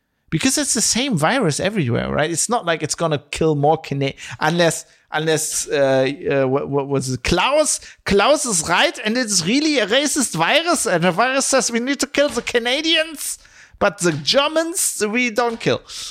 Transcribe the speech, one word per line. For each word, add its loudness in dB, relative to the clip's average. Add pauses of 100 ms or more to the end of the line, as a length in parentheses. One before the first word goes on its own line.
(300)
because 0
it's -2
the 0
same 0
virus 0
everywhere, -2
right? 0
It's -2
not -2
like -2
it's -4
gonna -2
kill 2
more 4
Cana-, -6 (260)
unless, 2 (280)
unless, -2
uh, 2 (340)
uh, 0
what, -2
what -2
was -2
it? -4
Klaus, 2 (260)
Klaus 4
is -2
right, 2
and 0
it's 0
really 2
a 2
racist 0
virus, 2
and 2
the 4
virus 0
says 2
we -2
need -2
to -2
kill 2
the -6
Canadians, -2 (400)
but 0
the 2
Germans, 0
we 0
don't -2
kill, 0 (280)